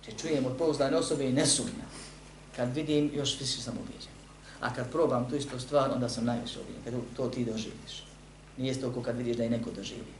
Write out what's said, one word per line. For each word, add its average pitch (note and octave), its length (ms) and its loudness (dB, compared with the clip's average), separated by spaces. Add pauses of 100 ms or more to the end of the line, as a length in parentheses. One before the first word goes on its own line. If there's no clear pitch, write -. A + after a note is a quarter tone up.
Znači, - 140 -12
čujem D3 280 2
od B2 100 -2
pouzdane D3 400 4
osobe C#3+ 320 4
i B2 40 4
ne C3+ 140 6
sumnjam. - 440 2 (680)
Kad B2+ 180 0
vidim, D3 400 4
još C3+ 260 0
više - 220 -4
sam A#2+ 120 -4
ubijeđen. - 380 -10 (480)
A A#2+ 140 -2
kad B2 160 -4
probam B2+ 400 4
tu C#3+ 60 0
istu C3 240 -2
stvar, C3+ 340 4
onda B2 140 2
sam A#2 160 -2
najviše A#2 360 0
ubijeđen. - 240 -10
Kad A#2+ 320 -4
to B2+ 120 0
ti A#2+ 160 0
doživiš. - 600 -6 (520)
Nije C3 160 0
isto B2 200 -2
ko B2 100 -4
kad A#2+ 140 -2
vidiš A#2+ 200 0
da A#2+ 60 2
je A2+ 80 2
neko A2+ 200 0
doživi. - 500 -10